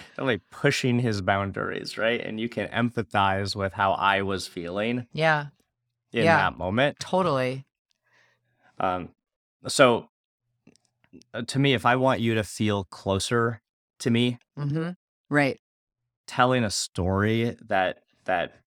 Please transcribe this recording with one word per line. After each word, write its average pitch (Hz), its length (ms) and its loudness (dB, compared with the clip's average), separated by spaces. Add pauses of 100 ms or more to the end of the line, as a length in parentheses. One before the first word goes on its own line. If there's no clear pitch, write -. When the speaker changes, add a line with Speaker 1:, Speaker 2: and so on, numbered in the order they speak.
Speaker 1:
definitely 127 320 -2 (100)
pushing 131 480 0
his 110 220 0
boundaries, 98 760 -2
right? 113 220 0
And - 180 -8
you 113 120 -6
can 101 180 -6
empathize 101 880 0
with 98 160 -4
how 98 220 2
I 98 300 2
was 95 220 -4
feeling 104 680 -6
Speaker 2:
Yeah. 151 340 0 (640)
Speaker 1:
in 117 140 0
Speaker 2:
Yeah. 165 100 6
Speaker 1:
that 90 220 0
moment. 117 420 0
Speaker 2:
Totally. 135 680 -2 (1160)
Speaker 1:
Um, 90 280 -2 (600)
so, 120 400 4 (1200)
uh, 120 100 -8
to 131 160 -4
me, 139 160 4
if 113 100 -4
I 120 100 8
want 131 240 2
you 113 160 2
to 110 80 0
feel 104 420 -2
closer 117 760 -2 (380)
to - 120 -2
me, 120 260 2 (220)
Speaker 2:
Mm-hmm. 151 300 -4 (400)
Right. 143 320 0 (680)
Speaker 1:
telling 127 380 2
a 104 40 -2
story 104 840 0 (120)
that, 92 320 0 (260)
that 87 280 -2 (120)